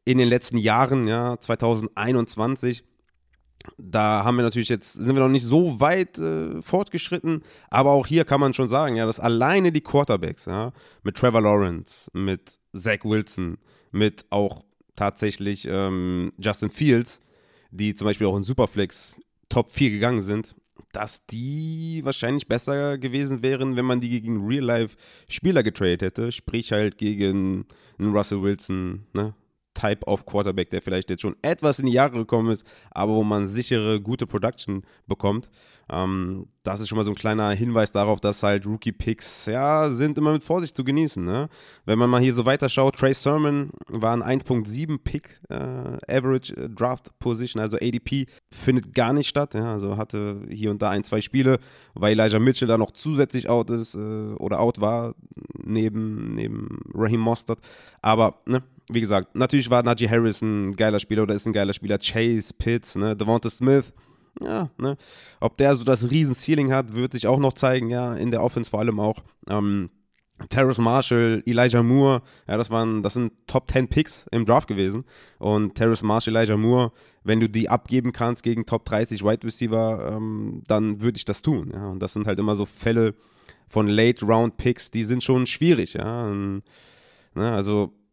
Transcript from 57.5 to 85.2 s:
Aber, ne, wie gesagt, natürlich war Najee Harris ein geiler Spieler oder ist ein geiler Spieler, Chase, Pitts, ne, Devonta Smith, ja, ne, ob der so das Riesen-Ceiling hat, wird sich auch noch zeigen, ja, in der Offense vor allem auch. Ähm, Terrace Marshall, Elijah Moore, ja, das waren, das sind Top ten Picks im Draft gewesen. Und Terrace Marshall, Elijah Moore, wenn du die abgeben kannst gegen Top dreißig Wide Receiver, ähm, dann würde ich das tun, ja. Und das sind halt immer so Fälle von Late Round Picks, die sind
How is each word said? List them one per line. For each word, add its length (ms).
Aber, 440
ne, 180
wie 60
gesagt, 360
natürlich 340
war 140
Najee 260
Harris 320
ein 340
geiler 240
Spieler 240
oder 100
ist 120
ein 80
geiler 180
Spieler, 260
Chase, 600
Pitts, 380
ne, 200
Devonta 340
Smith, 440
ja, 360
ne, 200
ob 160
der 200
so 100
das 260
Riesen-Ceiling 640
hat, 200
wird 200
sich 120
auch 140
noch 140
zeigen, 360
ja, 260
in 160
der 120
Offense 260
vor 120
allem 180
auch. 240
Ähm, 440
Terrace 300
Marshall, 640
Elijah 380
Moore, 380
ja, 80
das 120
waren, 320
das 120
sind 180
Top 200
ten 200
Picks 440
im 140
Draft 220
gewesen. 380
Und 380
Terrace 280
Marshall, 320
Elijah 220
Moore, 340
wenn 160
du 80
die 220
abgeben 420
kannst 320
gegen 220
Top 180
dreißig 400
Wide 220
Receiver, 720
ähm, 500
dann 320
würde 180
ich 80
das 160
tun, 320
ja. 140
Und 120
das 120
sind 160
halt 120
immer 180
so 80
Fälle 480
von 180
Late 380
Round 320
Picks, 340
die 140
sind 180